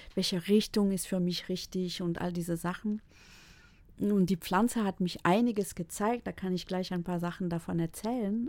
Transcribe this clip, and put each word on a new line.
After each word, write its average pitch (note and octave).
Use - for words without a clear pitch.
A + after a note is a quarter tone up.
welche F#3
Richtung G3+
ist F#3
für F#3+
mich F3+
richtig? F#3
Und F3
all F3+
diese E3+
Sachen. G#3
Und G3+
die F#3+
Pflanze G#3+
hat F#3+
mich -
einiges G#3
gezeigt. G#3+
Da F3+
kann F#3
ich F3
gleich F#3
ein F3
paar F3
Sachen F3
davon E3
erzählen. A3